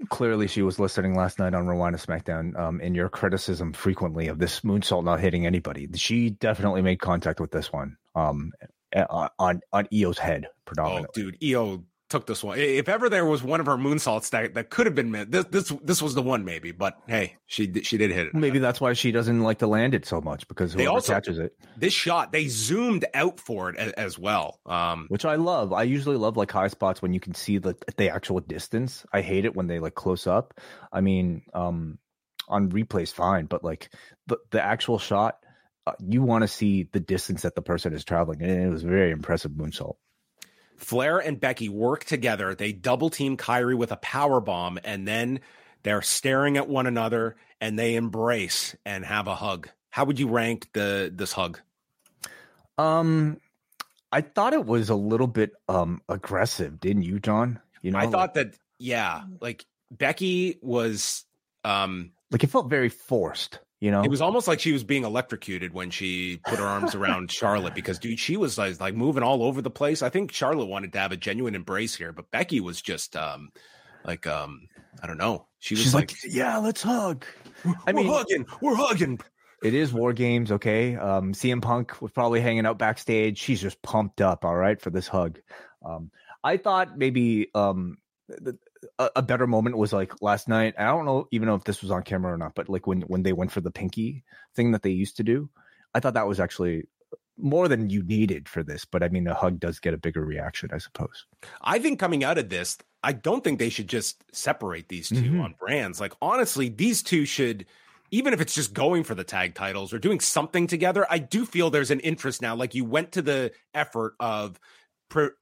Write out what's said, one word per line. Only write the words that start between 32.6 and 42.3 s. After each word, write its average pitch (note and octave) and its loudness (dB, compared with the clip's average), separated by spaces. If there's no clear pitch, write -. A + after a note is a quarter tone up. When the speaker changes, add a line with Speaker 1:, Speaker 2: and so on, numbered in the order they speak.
Speaker 1:
replay's G2+ -2
fine, F2 0
but, E2 -4
like, D#2+ -6
the, A#2 0
the G#2+ 2
actual A2 0
shot, G#2 0
uh, - -2
you A2 2
wanna A2+ 4
see G2 0
the G2 0
distance F2+ -2
that F2 -4
the F2 -2
person E2+ -2
is C#2+ -8
traveling, E2 0
and F2+ 2
it - 2
was E2 -4
a E2+ -2
very F#2 4
impressive D#2+ -2
moonsault. D2+ -8
Speaker 2:
Flair C#3+ 2
and D3 -2
Becky A#2+ 0
work A#2 0
together. G#2+ 0